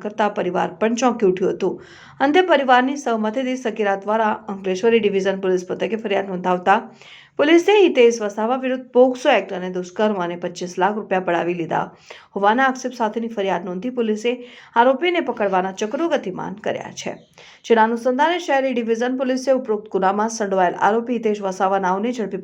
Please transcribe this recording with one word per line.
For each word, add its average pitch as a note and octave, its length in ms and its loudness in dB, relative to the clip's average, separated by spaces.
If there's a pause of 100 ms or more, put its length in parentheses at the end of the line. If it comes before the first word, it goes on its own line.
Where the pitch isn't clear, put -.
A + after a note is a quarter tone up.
કરતા G#3 320 -2
પરિવાર F3 400 -2
પણ A3+ 240 0
ચોંકી A#3 280 2
ઉઠ્યું F#3 280 0
હતું. F#3 180 -2 (460)
અંતે D4+ 240 4
પરિવારની C4+ 520 4
સહમતિથી B3 600 -2
સગીરા A3 480 -2
દ્વારા G#3+ 260 0 (220)
અંકલેશ્વરી F#3+ 500 2
ડિવિઝન G3 400 0
પોલીસ F#3 240 0
મથકે F#3 380 -4
ફરિયાદ G3 260 -2
નોંધાવતા F#3 460 2 (640)
પોલીસે E4+ 360 6
હિતેશ B3 480 6
વસાવા A3 400 -2
વિરુદ્ધ C4 320 -4
પોક્સો B3+ 400 4
એક્ટ G3 180 0
અને F#3 220 -6
દુષ્કર્મ F#3+ 520 -2
અને F3 180 -6
પચીસ F3+ 340 -8
લાખ G3+ 220 2
રૂપિયા F#3 280 -2
પડાવી E3+ 320 0
લીધા E3 220 -4 (540)
હોવાના A3+ 340 2
આક્ષેપ B3+ 300 -8
સાથેની A3+ 360 -4
ફરિયાદ F#3+ 320 -2
નોંધી F#3+ 300 -6
પોલીસે A3+ 340 -2 (420)
આરોપીને C4+ 540 2
પકડવાના F#3+ 540 -2
ચક્રો C#4 260 -2
ગતિમાન G3 520 -4
કર્યા - 420 -6
છે. - 120 -8 (500)
જેના A3 260 4
અનુસંધાને B3+ 500 0
શહેરી C4+ 320 0
ડિવિઝન A#3 480 -2
પોલીસે C4 320 0
ઉપરોક્ત G#3+ 460 -2
ગુનામાં G3+ 400 0
સંડોવાયેલ F#3+ 420 0
આરોપી A#3 400 0
હિતેશ G#3 240 -2
વસાવા F#3+ 420 0
નાઓને G#3 300 -2
ઝડપી F#3+ 280 -6